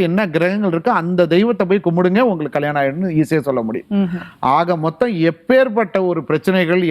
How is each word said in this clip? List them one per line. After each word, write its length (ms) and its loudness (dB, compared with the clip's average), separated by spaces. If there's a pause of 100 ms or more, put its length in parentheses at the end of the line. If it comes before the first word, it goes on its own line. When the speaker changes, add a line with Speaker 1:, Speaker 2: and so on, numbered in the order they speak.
Speaker 1:
என்ன 120 0 (140)
கிரகங்கள் 400 0
இருக்கோ 180 0 (100)
அந்த 300 0
தெய்வத்தை 380 2
போய் 160 2
கும்பிடுங்க, 360 2 (100)
உங்களுக்கு 260 -4
கல்யாணம் 240 -2
ஆயிடும்னு 400 -2
ஈஸியா 260 0
சொல்ல 200 0
முடியும். 200 -6 (140)
Speaker 2:
ம்ஹும். 240 -4 (320)
Speaker 1:
ஆக 260 0
மொத்தம் 300 -2 (160)
எப்பேற்பட்ட 800 0
ஒரு 200 -2
பிரச்சனைகள், 600 0